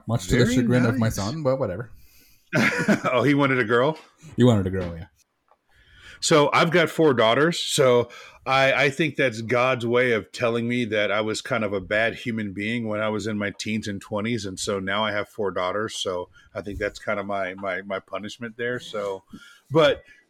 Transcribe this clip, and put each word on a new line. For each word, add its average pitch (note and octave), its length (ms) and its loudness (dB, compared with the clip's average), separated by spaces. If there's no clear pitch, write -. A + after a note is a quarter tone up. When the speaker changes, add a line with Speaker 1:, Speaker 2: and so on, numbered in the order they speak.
Speaker 1:
much A2+ 220 -2
to B2+ 80 2
the A#2+ 80 6
Speaker 2:
Very A#3+ 120 0
Speaker 1:
chagrin B2 300 2
of A#2 120 0
my A2+ 80 2
Speaker 2:
nice. A2 100 -2
Speaker 1:
son, D3+ 260 -6
but C3 160 0
whatever. G#2+ 320 -6
Speaker 2:
<laughs> - 580 0
Oh, B2 100 2
he C#3 120 4
wanted C3+ 240 2
a A#2+ 60 2
girl? B2 340 2
Speaker 1:
He A#2+ 80 4
wanted G#2+ 220 6
a F#2 40 -2
girl, F2+ 260 -4
yeah. E2+ 100 -14
Speaker 2:
So D3 340 4
I've E3 160 4
got E3 180 4
four D#3 240 4
daughters. A#2+ 460 4
So B2 500 4
I, C3+ 260 4
I C#3+ 60 4
think D3+ 260 -4
that's A#2 260 0
God's B2 420 0
way A#2+ 280 4
of G2+ 200 -2
telling A#2 360 0
me A#2+ 180 0
that G#2 240 0
I G#2 100 0
was A2 220 -4
kind A#2 220 -2
of G2+ 100 -2
a G2 60 -2
bad G#2 340 0
human A2 400 -6
being A2+ 340 -4
when G#2+ 120 -4
I A2 100 -2
was G#2 160 -4
in G#2+ 100 -4
my G2+ 140 -2
teens G#2+ 380 -6
and G2 120 -8
twenties. G#2+ 460 -6
And F#2 120 -12
so G2+ 220 -4
now G2 240 -2
I G#2 80 -4
have G2+ 160 -4
four G2 220 -6
daughters. F#2+ 460 -4
So F2+ 320 -6
I G2+ 80 -8
think G2 160 -10
that's G2+ 200 -4
kind G#2+ 220 -6
of G2 60 -8
my, G2 280 -6
my, F#2+ 280 -6
my G2 160 -8
punishment G#2 580 -12
there. A#2+ 240 -4
So, G2+ 440 -8
but, C#3+ 320 4